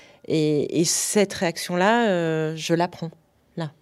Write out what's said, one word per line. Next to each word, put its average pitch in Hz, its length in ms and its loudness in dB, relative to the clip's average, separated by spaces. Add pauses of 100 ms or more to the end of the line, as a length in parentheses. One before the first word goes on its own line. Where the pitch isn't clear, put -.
(280)
Et, 151 520 0
et 175 60 2
cette - 480 0
réaction-là, 190 720 0
euh, 160 480 0
je 160 200 0
l'apprends, 170 340 -2 (480)
là. 160 140 -6 (100)